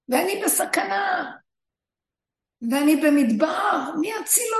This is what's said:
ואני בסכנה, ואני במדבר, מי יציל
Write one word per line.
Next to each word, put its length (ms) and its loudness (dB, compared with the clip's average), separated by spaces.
ואני 360 0
בסכנה, 880 -2
ואני 260 4
במדבר, 920 2
מי 80 -2
יציל 400 -2